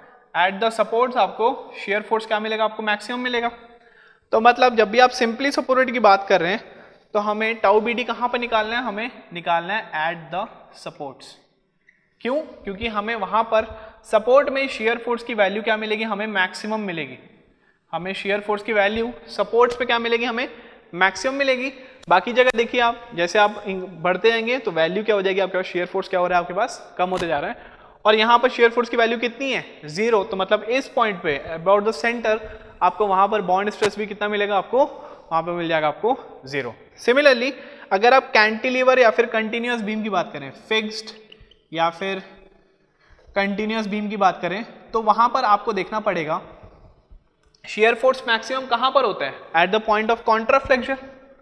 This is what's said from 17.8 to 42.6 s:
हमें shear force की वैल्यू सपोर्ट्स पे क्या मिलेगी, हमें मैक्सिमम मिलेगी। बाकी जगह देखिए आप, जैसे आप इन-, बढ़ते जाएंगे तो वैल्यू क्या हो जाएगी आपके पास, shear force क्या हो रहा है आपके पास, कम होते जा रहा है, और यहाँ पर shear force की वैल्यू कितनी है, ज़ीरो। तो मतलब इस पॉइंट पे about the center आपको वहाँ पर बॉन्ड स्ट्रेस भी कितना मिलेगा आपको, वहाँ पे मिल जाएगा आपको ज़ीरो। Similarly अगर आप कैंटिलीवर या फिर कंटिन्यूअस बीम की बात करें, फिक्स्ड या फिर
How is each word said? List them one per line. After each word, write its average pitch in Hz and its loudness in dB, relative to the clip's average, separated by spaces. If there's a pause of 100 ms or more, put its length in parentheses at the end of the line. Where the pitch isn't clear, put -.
हमें 175 -6
shear 202 -4
force 208 -2
की 233 -6
वैल्यू 220 0 (160)
सपोर्ट्स 233 2
पे 254 -4
क्या 240 0
मिलेगी, 233 0
हमें 247 -4 (460)
मैक्सिमम 190 0
मिलेगी। 269 -2 (360)
बाकी 190 2
जगह 254 6
देखिए 233 0
आप, 233 0
जैसे 175 0
आप 208 2
इन-, 190 -6 (160)
बढ़ते 180 2
जाएंगे 226 0
तो 214 -4
वैल्यू 170 0
क्या 214 2
हो 196 0
जाएगी 190 0
आपके 185 0
पास, 185 -6
shear 175 -4
force 190 -4
क्या 185 0
हो 180 2
रहा 180 2
है 175 0
आपके 175 -10
पास, - -6
कम 185 0
होते 180 -2
जा 156 -2
रहा 175 -6
है, 240 -12 (480)
और 214 6
यहाँ 226 4
पर 254 4
shear 233 4
force 240 0
की 254 -4
वैल्यू 233 2
कितनी 247 -4
है, 165 -4 (220)
ज़ीरो। 202 0
तो 196 -8
मतलब 208 0
इस 254 -2
पॉइंट 214 0
पे 147 -2 (160)
about 196 2
the 220 -2
center 233 0 (440)
आपको 180 2
वहाँ 196 4
पर 214 0
बॉन्ड 185 0
स्ट्रेस 208 -2
भी 214 -4
कितना 208 -6
मिलेगा 202 -2
आपको, 240 2 (480)
वहाँ 165 0
पे 175 -6
मिल 170 -4
जाएगा 156 0
आपको 214 -2 (300)
ज़ीरो। 131 -6 (260)
Similarly 262 4 (400)
अगर 220 6
आप 262 4
कैंटिलीवर 254 4
या 233 6
फिर 233 2
कंटिन्यूअस 233 -4
बीम 214 -4
की 220 -6
बात 180 -4
करें, 139 -12 (180)
फिक्स्ड 220 -4 (600)
या 165 0
फिर 190 -8 (1120)